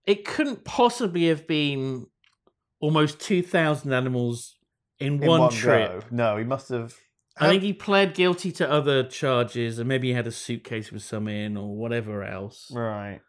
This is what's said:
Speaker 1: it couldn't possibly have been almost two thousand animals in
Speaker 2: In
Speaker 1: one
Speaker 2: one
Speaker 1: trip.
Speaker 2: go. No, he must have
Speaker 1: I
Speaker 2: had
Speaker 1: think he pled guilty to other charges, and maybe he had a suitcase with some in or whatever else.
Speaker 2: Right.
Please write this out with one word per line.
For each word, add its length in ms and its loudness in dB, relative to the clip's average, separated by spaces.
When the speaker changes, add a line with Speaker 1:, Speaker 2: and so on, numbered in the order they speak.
Speaker 1:
it 200 2
couldn't 400 -4
possibly 640 2
have 200 0
been 600 -2
almost 400 2
two 240 0
thousand 500 0
animals 640 -2
in 220 -2
Speaker 2:
In 80 4
Speaker 1:
one 120 8
Speaker 2:
one 100 6
Speaker 1:
trip. 500 2
Speaker 2:
go. 100 -14
No, 260 0
he 60 -2
must 260 -4
have 260 -6
Speaker 1:
I 60 4
Speaker 2:
had 60 6
Speaker 1:
think 120 4
he 100 -2
pled 420 2
guilty 380 2
to 160 -2
other 340 2
charges, 760 -2
and 80 -2
maybe 220 0
he 40 2
had 140 -2
a 40 -8
suitcase 600 -8
with 120 -12
some 260 -6
in 260 -6
or 220 -8
whatever 460 -4
else. 500 -12
Speaker 2:
Right. 540 -6